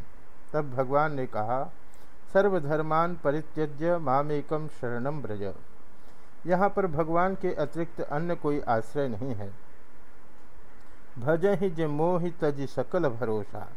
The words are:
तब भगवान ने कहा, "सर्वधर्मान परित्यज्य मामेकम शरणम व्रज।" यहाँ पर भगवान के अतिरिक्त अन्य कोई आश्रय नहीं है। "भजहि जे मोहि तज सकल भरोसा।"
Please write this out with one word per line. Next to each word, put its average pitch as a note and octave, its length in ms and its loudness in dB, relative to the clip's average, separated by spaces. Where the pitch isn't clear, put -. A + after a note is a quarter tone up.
तब D3+ 220 0
भगवान C#3 380 2
ने C3 120 0
कहा, A#2+ 460 0
"सर्वधर्मान E3 840 4
परित्यज्य D3+ 800 0
मामेकम D3+ 720 0
शरणम B2 520 -2
व्रज।" G2+ 340 -2
यहाँ F3+ 220 4
पर G3 180 2
भगवान E3+ 480 2
के F3+ 180 0
अतिरिक्त D#3+ 480 0
अन्य E3 340 0
कोई D3 260 0
आश्रय A#2+ 460 0
नहीं A#2+ 280 -2
है। G2+ 180 -2
"भजहि E3+ 500 2
जे D#3+ 180 0
मोहि E3+ 440 2
तज C#3+ 380 0
सकल D3+ 400 0
भरोसा।" A2 680 -2